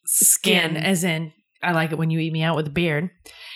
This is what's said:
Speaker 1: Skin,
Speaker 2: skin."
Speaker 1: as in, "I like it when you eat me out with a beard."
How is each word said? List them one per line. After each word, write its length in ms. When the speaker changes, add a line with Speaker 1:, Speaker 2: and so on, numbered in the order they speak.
Speaker 1:
Skin, 680
Speaker 2:
skin." 40
Speaker 1:
as 280
in, 280
"I 100
like 200
it 60
when 120
you 80
eat 140
me 100
out 140
with 100
a 40
beard." 400